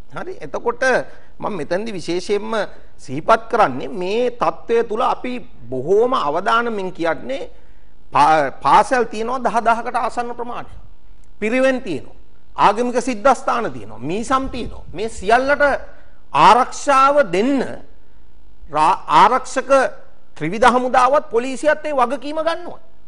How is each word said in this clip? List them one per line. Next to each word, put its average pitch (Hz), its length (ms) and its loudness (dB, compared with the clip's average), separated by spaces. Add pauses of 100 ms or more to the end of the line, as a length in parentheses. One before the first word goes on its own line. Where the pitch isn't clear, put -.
(140)
හරි. 190 280 -8
එතකොට 226 400 -4 (580)
මම 202 180 -6
මෙතෙන්දි 180 360 -4
විශේෂයෙන්ම 196 640 -4 (420)
සිහිපත් 190 520 0
කරන්නේ 185 380 2
මේ 233 440 -2
තත්ත්වය 233 520 0
තුල 220 180 -2
අපි 247 320 -2 (360)
බොහෝම 190 440 2
අවදානමින් 208 800 0
කියන්නේ 165 580 -4 (580)
පා-, 147 440 4
පාසල් 208 520 4
තියෙනවා 226 360 -4
දහ 233 220 0
දහකට 226 340 0
ආසන්න 240 400 -4
ප්‍රමාණයක්. 240 380 -8 (640)
පිරිවෙන් 254 440 2
තියෙනවා. 143 340 -6 (400)
ආගමික 226 460 4
සිද්ධාස්ථාන 247 680 2
තියෙනවා, 107 280 -10
මීසම් 233 500 -2
තියෙනවා. - 340 -8 (100)
මේ 202 160 -4
සියල්ලට 254 540 2 (680)
ආරක්ෂාව 254 840 6 (160)
දෙන්න 233 320 2 (1080)
රා-, 156 380 2
ආරක්ෂක 247 640 4 (640)
ත්‍රිවිධ 208 360 4
හමුදාවත් 254 580 2
පොලිසියත් 269 560 0
ඒ 302 80 -4
වගකීම 277 460 0
ගන්න 330 280 -2
ඕන. - 120 -10 (280)